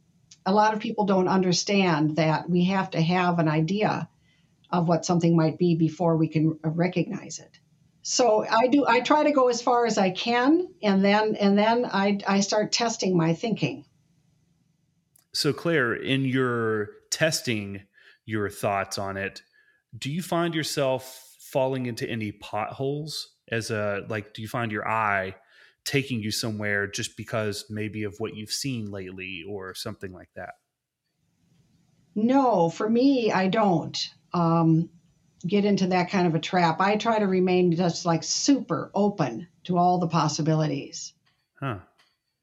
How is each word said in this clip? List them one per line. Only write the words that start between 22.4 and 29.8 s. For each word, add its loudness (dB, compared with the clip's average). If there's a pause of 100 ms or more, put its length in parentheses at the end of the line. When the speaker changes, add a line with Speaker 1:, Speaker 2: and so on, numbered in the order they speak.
Speaker 2:
as -6
a, -4
like, -8
do -12
you -10
find -4
your -4
eye 0 (520)
taking -2
you -6
somewhere -4
just -8
because -6
maybe -8
of -8
what -8
you've -12
seen -6
lately -12
or -12
something -12